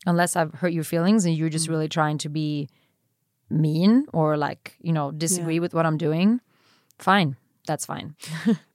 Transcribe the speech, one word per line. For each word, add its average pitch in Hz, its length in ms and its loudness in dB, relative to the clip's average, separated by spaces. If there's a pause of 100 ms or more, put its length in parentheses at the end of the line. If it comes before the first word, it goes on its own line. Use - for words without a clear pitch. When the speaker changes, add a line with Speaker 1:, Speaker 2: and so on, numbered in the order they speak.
Speaker 1:
unless 175 300 2
I've 160 180 0
hurt 170 180 -2
your 160 120 -2
feelings 180 400 2
and 165 120 2
you're 160 120 0
just 160 180 -2
Speaker 2:
Mm. 160 40 -6
Speaker 1:
really 156 180 -2
trying 151 300 0
to 151 100 -8
be 151 400 -4 (840)
mean 165 600 4
or, 156 240 2
like, - 440 -6
you 165 120 -2
know, 147 180 0
disagree 165 440 -2
Speaker 2:
Yeah. 165 60 0
Speaker 1:
with 170 140 -4
what 165 120 2
I'm 156 120 0
doing, 170 420 2 (580)
fine. 180 380 2 (300)
That's 151 200 -4
fine. - 280 -12 (320)
<laughs> 214 120 2 (160)